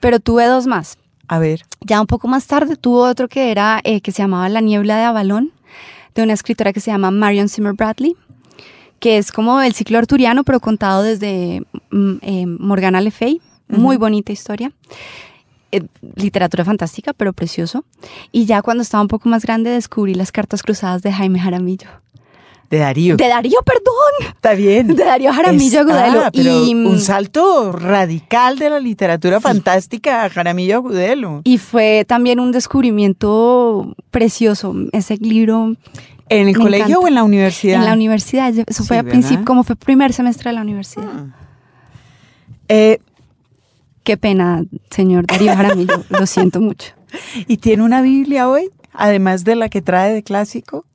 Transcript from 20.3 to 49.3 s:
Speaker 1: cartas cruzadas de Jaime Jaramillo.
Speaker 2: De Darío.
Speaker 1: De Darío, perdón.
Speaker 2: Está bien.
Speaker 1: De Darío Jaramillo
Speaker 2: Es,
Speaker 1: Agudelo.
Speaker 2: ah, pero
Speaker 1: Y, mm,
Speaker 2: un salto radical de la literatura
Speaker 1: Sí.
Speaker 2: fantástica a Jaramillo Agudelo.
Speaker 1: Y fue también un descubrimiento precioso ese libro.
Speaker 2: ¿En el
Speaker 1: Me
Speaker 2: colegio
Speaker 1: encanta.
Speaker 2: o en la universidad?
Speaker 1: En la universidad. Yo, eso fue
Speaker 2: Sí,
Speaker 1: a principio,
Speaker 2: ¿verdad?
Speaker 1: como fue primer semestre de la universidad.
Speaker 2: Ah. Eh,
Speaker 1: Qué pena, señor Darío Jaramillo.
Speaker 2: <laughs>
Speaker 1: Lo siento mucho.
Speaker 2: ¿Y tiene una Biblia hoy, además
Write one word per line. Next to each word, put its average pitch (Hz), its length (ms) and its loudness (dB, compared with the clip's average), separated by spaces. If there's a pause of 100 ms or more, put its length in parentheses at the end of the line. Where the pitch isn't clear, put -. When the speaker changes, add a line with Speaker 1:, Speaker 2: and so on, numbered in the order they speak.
Speaker 1:
cartas 208 300 -6
cruzadas 190 400 -4
de 196 100 -2
Jaime 190 260 0
Jaramillo. 180 500 -4 (840)
Speaker 2:
De 151 80 0
Darío. 151 380 2
Speaker 1:
De 247 120 4
Darío, 240 360 2
perdón. 508 680 0
Speaker 2:
Está - 180 0
bien. 202 360 2
Speaker 1:
De 294 160 2
Darío 262 280 2
Jaramillo 277 480 4
Speaker 2:
Es, 294 60 4
Speaker 1:
Agudelo. 247 400 4
Speaker 2:
ah, - 40 -2
pero 247 360 2
Speaker 1:
Y, 240 80 2
mm, 233 120 2
Speaker 2:
un 190 140 4
salto 202 720 0
radical 190 840 0
de 294 100 0
la 294 120 -2
literatura 190 580 0
Speaker 1:
Sí. 220 60 -4
Speaker 2:
fantástica 226 800 0
a 196 40 -2
Jaramillo 180 480 -2
Agudelo. 214 680 -4
Speaker 1:
Y 254 140 4
fue 214 480 2
también 240 340 2
un 247 120 0
descubrimiento 226 1400 0 (160)
precioso 208 640 0 (180)
ese 214 240 -4
libro. 226 600 0 (520)
Speaker 2:
¿En 208 200 4
el 196 100 2
Speaker 1:
Me 233 40 4
Speaker 2:
colegio 208 240 4
Speaker 1:
encanta. 320 140 4
Speaker 2:
o 359 80 4
en 294 60 4
la 233 100 4
universidad? 196 560 2
Speaker 1:
En 220 60 4
la 220 80 2
universidad. 220 580 0
Yo, 220 140 -2
eso 220 180 -6
fue 240 120 0
Speaker 2:
Sí, 233 40 2
Speaker 1:
a - 20 -2
principio, 247 360 2
Speaker 2:
¿verdad? 208 80 -4
Speaker 1:
como 254 180 2
fue 233 120 -4
primer 269 360 2
semestre 247 380 -4
de 233 60 -6
la 226 60 -6
universidad. 202 480 -10
Speaker 2:
Ah. 147 160 -12 (1400)
Eh, 214 300 4 (1080)
Speaker 1:
Qué 208 120 0
pena, 180 460 0 (280)
señor 185 360 2
Darío 185 280 2
Jaramillo. 190 520 0
Speaker 2:
<laughs> - 40 -14
Speaker 1:
Lo 196 160 0
siento 180 340 0
mucho. - 320 -4 (540)
Speaker 2:
¿Y 233 120 0
tiene 220 240 2
una 233 200 2
Biblia 269 460 0
hoy, 311 220 0 (240)
además 190 500 0